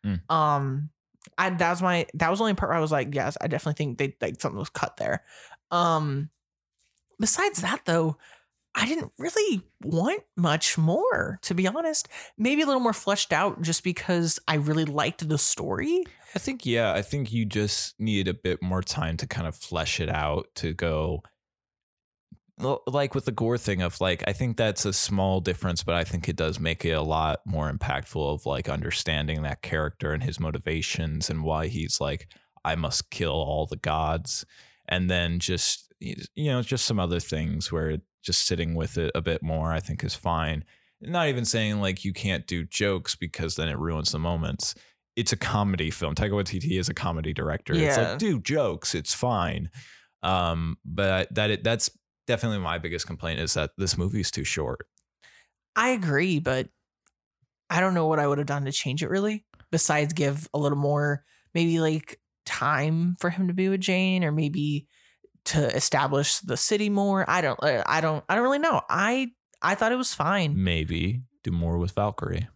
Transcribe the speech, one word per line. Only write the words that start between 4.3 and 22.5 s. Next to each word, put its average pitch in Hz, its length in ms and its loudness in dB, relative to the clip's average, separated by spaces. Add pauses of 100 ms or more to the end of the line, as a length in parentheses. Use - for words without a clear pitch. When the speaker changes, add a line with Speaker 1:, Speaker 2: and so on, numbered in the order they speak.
Speaker 2:
something 139 180 -4
was - 120 -6
cut - 260 -4
there." - 280 -2 (480)
Um, 156 580 2 (880)
besides 381 440 2
that, 226 220 -2
though, 165 320 2 (580)
I 220 120 2
didn't 311 320 -2
really 339 440 2 (200)
want 247 400 0 (140)
much 160 400 2
more, 185 680 2
to 185 120 -2
be 185 140 2
honest. 311 400 0 (280)
Maybe 277 260 4
a 302 40 4
little 269 140 2
more 233 120 2
fleshed - 400 0
out 170 300 2
just 165 220 2
because 175 540 2 (100)
I 156 80 4
really 151 280 2
liked 151 440 -2
the 151 100 2
story. - 680 2 (300)
Speaker 1:
I 196 60 -4
think, 269 260 -4
yeah, 117 260 4
I 98 100 2
think 123 300 -4
you 113 120 2
just 104 560 0
need 104 280 2
a 90 60 -2
bit - 280 -2
more 92 200 0
time 82 360 -2
to - 80 -6
kind - 200 -6
of 80 100 -6
flesh - 440 -4
it 78 80 -2
out, 76 480 -2
to 82 180 -4
go, 78 480 -2 (1400)